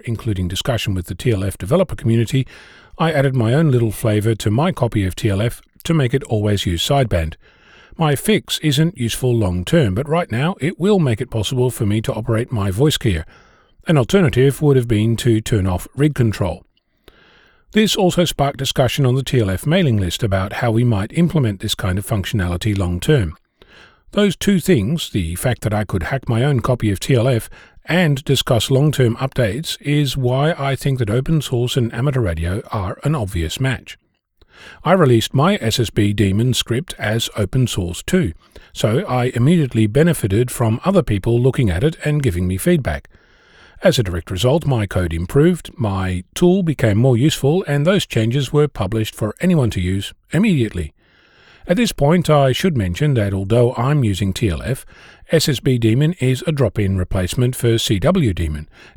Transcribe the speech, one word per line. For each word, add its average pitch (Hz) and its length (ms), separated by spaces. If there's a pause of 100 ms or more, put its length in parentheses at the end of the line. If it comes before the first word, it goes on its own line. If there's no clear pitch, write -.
including 101 420
discussion 104 460
with 90 140
the 95 80
T 117 180
L 98 100
F 98 140
developer 156 380
community, 117 520 (520)
I 165 120
added 139 240
my 117 180
own 156 160
little 117 220
flavour 107 420
to 107 160
my 143 220
copy 113 340
of 90 80
T - 160
L 98 120
F 120 200 (220)
to 170 100
make 139 200
it 135 100
always 104 420
use 87 200
sideband. 98 500 (600)
My 151 180
fix - 440
isn't 156 380
useful 123 360
long 92 300
term, 123 300
but 90 160
right 85 220
now 123 280
it 156 200
will 202 200
make 131 220
it 123 80
possible 123 400
for 120 160
me 104 160
to 131 120
operate 117 380
my 101 200
voice 135 260
keyer. 85 260 (640)
An 165 100
alternative 139 640
would 143 140
have 123 120
been 113 300
to 113 220
turn 104 280
off 90 280
rig 143 200
control. 98 500 (1080)
This 214 240
also 180 300
sparked 139 320
discussion 135 480
on 123 100
the 131 80
T 127 180
L 101 80
F 92 180
mailing 151 300
list 90 260
about 98 300
how 120 180
we 117 120
might 113 340
implement 139 420
this 107 160
kind 92 240
of - 80
functionality 98 680
long 90 240
term. 101 380 (720)
Those 202 240
two 196 240
things, 143 520
the 87 240
fact 120 260
that 104 120
I 104 100
could 92 200
hack - 240
my 117 160
own 135 180
copy 120 280
of 95 100
T - 140
L 120 140
F 120 200 (420)
and 151 360
discuss 135 440
long-term 131 460
updates, 131 640
is 143 380
why 135 340
I 139 240
think 131 240
that 110 100
open 139 320
source 123 360
and 117 160
amateur 131 260
radio 87 500
are 104 360
an 147 100
obvious 90 460
match. - 360 (840)
I 151 80
released 131 420
my 170 280
S 113 180
S 110 100
B 101 220
Daemon 104 420
script - 440
as 110 400
open 117 280
source 90 380
too, 151 300 (400)
so 131 320
I 123 200 (100)
immediately 123 520
benefited 120 640
from 113 320
other 190 200
people 117 360
looking 123 300
at 90 140
it 160 200
and 151 200
giving 90 220
me 92 120
feedback. 131 520 (720)
As 170 160
a 120 40
direct 87 280
result, 123 340
my 123 200
code 87 280
improved, 143 640
my 95 460 (100)
tool 180 300
became 123 340
more 127 180
useful, 147 520
and 143 180
those 185 200
changes 120 460
were 147 160
published 110 480
for 107 240
anyone 160 300
to 95 100
use 95 340 (180)
immediately. 135 640 (760)
At 180 60
this 226 160
point, 160 380
I 139 240
should 165 240
mention 107 380
that 101 180
although 113 420
I'm 139 280
using 98 300
T - 160
L 78 140
F, 117 220 (460)
S 160 180
S 127 100
B 127 180
Daemon 120 440
is 127 260
a 160 60
drop-in 107 440
replacement 95 600
for 117 200
C 107 220
W 139 340
Daemon, 76 360 (280)